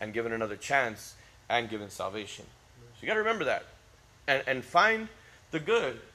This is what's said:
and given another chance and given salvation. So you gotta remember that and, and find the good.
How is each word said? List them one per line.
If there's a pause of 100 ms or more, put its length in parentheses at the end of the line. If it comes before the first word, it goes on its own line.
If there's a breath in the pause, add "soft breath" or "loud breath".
and
given
another
chance (360 loud breath)
and
given
salvation. (480)
So
you
gotta
remember
that (640)
and,
and
find (440 loud breath)
the
good. (140)